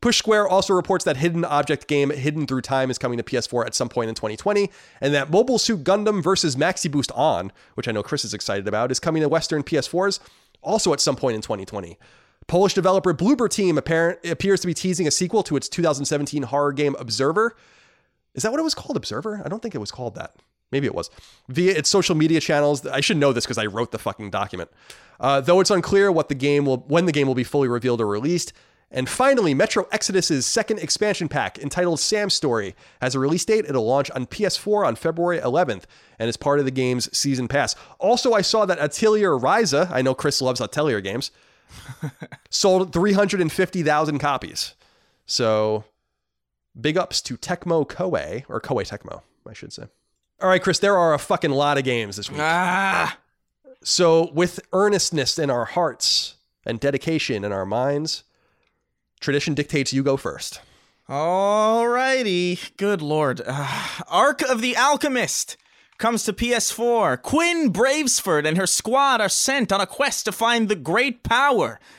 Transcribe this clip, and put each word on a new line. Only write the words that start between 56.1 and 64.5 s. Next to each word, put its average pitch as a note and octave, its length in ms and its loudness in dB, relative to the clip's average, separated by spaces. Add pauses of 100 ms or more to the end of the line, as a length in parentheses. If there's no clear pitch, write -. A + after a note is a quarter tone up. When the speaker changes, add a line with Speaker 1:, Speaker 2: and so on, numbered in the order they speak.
Speaker 1:
and A2+ 140 -4
dedication C#3 640 -2
in G#2 80 -2
our G2 140 -2
minds, C#3 580 -2 (960)
tradition C#3+ 340 0
dictates C#3 400 -2
you C3+ 100 0
go C3+ 140 2
first. - 440 -10 (480)
Speaker 2:
Alrighty. G#3 1700 0
Good G3 240 0
lord. D3+ 440 0
Uh, C3+ 420 -6 (200)
Ark A#3 340 2
of B3+ 200 0